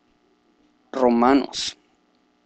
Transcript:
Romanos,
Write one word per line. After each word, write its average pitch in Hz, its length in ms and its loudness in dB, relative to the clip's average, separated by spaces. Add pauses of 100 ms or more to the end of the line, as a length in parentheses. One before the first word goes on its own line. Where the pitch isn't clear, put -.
(920)
Romanos, 123 840 0 (680)